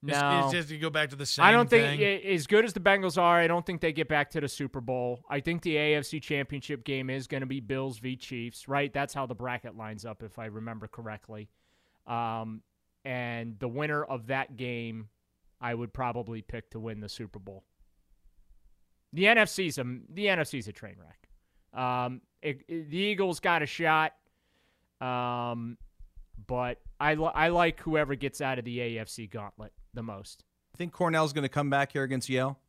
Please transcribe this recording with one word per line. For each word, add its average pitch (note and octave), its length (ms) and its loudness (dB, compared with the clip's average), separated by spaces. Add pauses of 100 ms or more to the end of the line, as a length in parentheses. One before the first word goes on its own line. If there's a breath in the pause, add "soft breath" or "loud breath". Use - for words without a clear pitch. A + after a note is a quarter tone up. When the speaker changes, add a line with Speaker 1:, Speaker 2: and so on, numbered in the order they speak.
Speaker 1:
It's, C#3+ 180 -2
Speaker 2:
No. C#3+ 240 4
Speaker 1:
it's C3+ 80 2
just E3 180 -2
you D#3 80 -10
go D#3+ 120 -2
back D3+ 200 0
to C3+ 60 -12
the C#3 100 -4
same - 180 4
Speaker 2:
I F#3+ 60 12
don't A#3 180 8
think, A3+ 300 6
Speaker 1:
thing. - 40 2
Speaker 2:
a-, G3 320 2
as D#3 120 0
good G#3+ 180 8
as A3 80 -2
the - 80 -4
Bengals F#3 400 4
are, E3+ 200 8
I E3+ 80 4
don't E3+ 180 2
think F3 140 -4
they E3 120 2
get D3+ 160 -2
back D3 240 2
to D#3+ 80 -2
the C#3+ 80 -2
Super C3+ 320 -6
Bowl. B2 480 -4
I C#3+ 120 -2
think E3 220 -4
the D#3+ 140 0
A D3+ 200 4
F C#3+ 80 -2
C D#3 160 -6
Championship C#3+ 640 -6
game C3 240 -4
is C3 180 -4
gonna C3+ 200 -4
be C3+ 140 -4
Bills C3 380 -4
v B2+ 160 -6
Chiefs, A#2+ 540 -10
right? C#3 240 0
That's C#3 220 -2
how C3+ 120 -2
the A#2+ 80 -6
bracket A#2+ 420 -8
lines A2 280 -10
up, A2+ 180 -10
if A2 160 -14
I A2 80 -8
remember A2 400 -10
correctly. G#2+ 640 -12 (580)
Um, A2+ 560 -4 (420)
and A#2 540 -6
the B2+ 100 -4
winner D3 360 -2
of A#2+ 240 -6
that C3+ 280 -2
game, A#2 520 -6 (520)
I A#2+ 140 -4
would A#2 180 -6
probably A#2 500 -4
pick - 280 -12
to A2+ 100 -12
win A2 200 -8
the G#2 80 -10
Super G#2+ 320 -12
Bowl. F#2+ 240 -18 (1500)
The F3 140 4
N A3+ 120 8
F G#3+ 100 6
C's F3 300 -2
a, C3 60 -2 (260)
the G3+ 180 -2
N F#3 120 4
F D3 80 2
C's A#2 200 -8
a G#2 40 -12
train G2 280 -18
wreck. E2+ 280 -20 (460)
Um, B2+ 460 -2 (200)
it, C#3 280 -6
it, E3 220 -8
the D#3 80 -6
Eagles F#3+ 420 0
got E3+ 220 4
a D3 40 -2
shot, D#3 460 2 (880)
um, A#2+ 760 -4 (720)
but B2 340 -4 (200)
I D3 140 4
li-, D#3 200 0
I D#3+ 140 4
like E3+ 320 4
whoever D3+ 340 2
gets C#3 260 -4
out C3 200 -2
of A2+ 40 -6
the A#2+ 160 -6
A A#2 180 -4
F A2 100 -8
C A2+ 180 -12
gauntlet G#2+ 460 -12 (220)
the A#2+ 80 -8
most. G2+ 420 -12 (300)
Speaker 3:
I - 20 -20
think F3 160 -6
Cornell's D#3+ 400 4
gonna C#3 160 0
come C#3+ 220 0
back C#3 220 2
here C#3 100 0
against C3 260 -2
Yale. C3 300 0 (100)